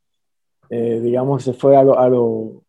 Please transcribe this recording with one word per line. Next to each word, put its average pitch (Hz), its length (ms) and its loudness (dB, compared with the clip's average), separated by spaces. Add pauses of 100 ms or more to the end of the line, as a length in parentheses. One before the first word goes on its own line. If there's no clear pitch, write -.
(720)
eh, 117 320 -4
digamos, 127 400 -2
se 127 120 -6
fue 139 220 4
a 135 60 6
lo, 135 160 4
a 127 100 2
lo, 113 600 -4